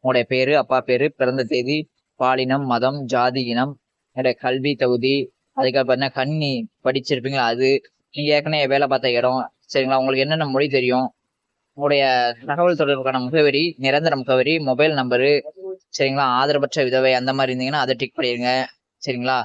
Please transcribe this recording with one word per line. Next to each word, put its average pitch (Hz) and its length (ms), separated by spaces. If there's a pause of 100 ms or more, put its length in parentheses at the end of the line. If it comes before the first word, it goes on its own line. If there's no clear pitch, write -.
உங்களுடைய 127 260
பேரு, 131 280
அப்பா 131 240
பேரு, 127 300
பிறந்த 131 320
தேதி, 123 340 (420)
பாலினம், 131 460
மதம், 127 400
ஜாதி, 123 400
இனம், 123 280 (320)
உங்களுடைய 127 340
கல்வி 135 360
தகுதி, 127 400 (420)
அதுக்கப்புறம் 131 400
என்ன 135 160
கண்ணி 143 380 (320)
படிச்சிருப்பீங்களா 131 640
அது, 120 240 (440)
நீங்க 147 180
ஏற்கனவே 147 360
வேலை 139 200
பார்த்த 131 240
இடம், 127 280 (260)
சரிங்களா, 135 320
உங்களுக்கு 131 260
என்னென்ன 156 220
மொழி 139 220
தெரியும், 127 400 (680)
உங்களுடைய 143 260 (420)
தகவல் 165 320
தொடர்புக்கான 135 420
முகவரி, 143 440 (140)
நிரந்தர 143 380
முகவரி, 131 440
மொபைல் 147 340
நம்பரு, 127 380 (600)
சரிங்களா, 139 380
ஆதரவற்ற 143 520
விதவை 131 300
அந்த 127 200
மாதிரி 135 180
இருந்தீங்கன்னா 131 300
அதை 127 140
டிக் 123 200
பண்ணிருங்க, 123 360 (500)
சரிங்களா. 127 440